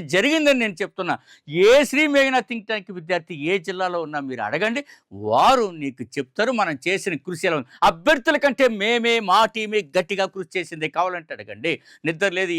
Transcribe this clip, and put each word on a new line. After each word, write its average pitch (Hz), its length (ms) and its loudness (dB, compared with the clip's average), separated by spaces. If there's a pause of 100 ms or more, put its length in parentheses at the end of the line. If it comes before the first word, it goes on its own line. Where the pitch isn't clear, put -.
(140)
జరిగిందని 285 500 2
నేను 196 180 -4
చెప్తున్నా. 175 320 -4 (520)
ఏ 226 60 8 (160)
శ్రీ 285 140 0 (120)
మేఘనా 269 260 4 (100)
థింక్ 233 180 -10
ట్యాంక్ 214 300 -6
విద్యార్థి 170 360 -4 (160)
ఏ 190 40 2 (120)
జిల్లాలో 185 400 -4
ఉన్నా 151 120 -8 (100)
మీరు 120 200 -8
అడగండి, 214 320 -2 (480)
వారు 220 360 4 (180)
నీకు 135 200 -8 (140)
చెప్తారు 208 440 -4
మనం 160 140 -2 (120)
చేసిన 185 280 -2 (120)
కృషి 175 220 -6
ఎలా 165 100 2
ఉంది. 127 100 -8 (220)
అభ్యర్థుల 277 540 2
కంటే 269 220 2 (160)
మేమే, 233 320 2 (160)
మా 196 100 6 (140)
టీమే 214 260 -2 (160)
గట్టిగా 190 380 0
కృషి 185 220 -10
చేసిందే, 160 400 -6
కావాలంటే 170 400 -4
అడగండి. 107 360 -6 (340)
నిద్ర 165 220 0 (100)
లేదు, 185 200 -2